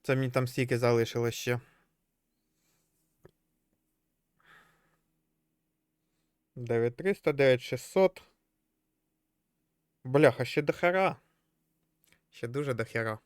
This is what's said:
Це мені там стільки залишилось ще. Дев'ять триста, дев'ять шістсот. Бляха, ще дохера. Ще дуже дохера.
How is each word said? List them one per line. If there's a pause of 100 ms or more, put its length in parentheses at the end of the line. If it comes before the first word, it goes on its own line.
Це
мені
там
стільки
залишилось
ще. (4000)
Дев'ять
триста,
дев'ять
шістсот. (1800)
Бляха,
ще
дохера. (1120)
Ще
дуже
дохера.